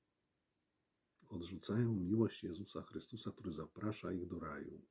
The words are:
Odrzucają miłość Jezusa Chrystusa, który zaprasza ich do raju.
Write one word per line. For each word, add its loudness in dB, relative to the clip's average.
Odrzucają 2
miłość 4
Jezusa -4
Chrystusa, -6
który -4
zaprasza -2
ich 0
do -2
raju. -6